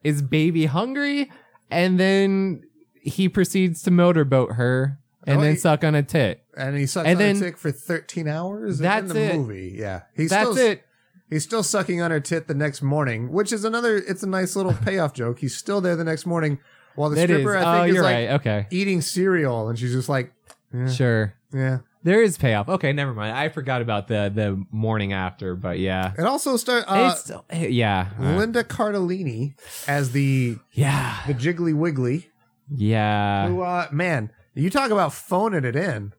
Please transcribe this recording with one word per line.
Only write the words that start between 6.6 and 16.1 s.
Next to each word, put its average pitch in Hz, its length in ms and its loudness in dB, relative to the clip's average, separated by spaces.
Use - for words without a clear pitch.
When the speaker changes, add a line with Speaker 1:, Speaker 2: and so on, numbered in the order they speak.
Speaker 2:
he 139 100 0
sucks 165 200 -2
Speaker 1:
And 180 100 6
Speaker 2:
on 190 60 2
Speaker 1:
then 202 140 4
Speaker 2:
a 202 40 -2
tit 175 180 -4
for 151 120 -2
thirteen 170 560 -6
hours 185 540 -4
Speaker 1:
that's 196 220 2
Speaker 2:
in 175 140 -4
the 147 40 2
Speaker 1:
it. 165 180 0
Speaker 2:
movie. 95 400 -6
Yeah. 98 240 -6
He's 156 140 0
Speaker 1:
That's 220 200 2
Speaker 2:
still, 240 220 4
Speaker 1:
it. - 100 -6
Speaker 2:
he's 156 140 -2
still 226 180 -2
sucking 175 400 0
on 170 80 0
her 156 100 2
tit 160 280 -4
the 156 60 -2
next 143 280 -2
morning, 131 480 0
which 196 220 0
is 208 120 -4
another, 226 320 0
it's 190 280 -4
a 196 40 -2
nice 185 280 -2
little 190 180 0
Speaker 1:
<laughs> - 100 -4
Speaker 2:
payoff 185 300 -2
joke. 120 240 -4
He's 131 180 -6
still 202 240 -2
there 175 160 0
the 165 80 -4
next 160 220 -4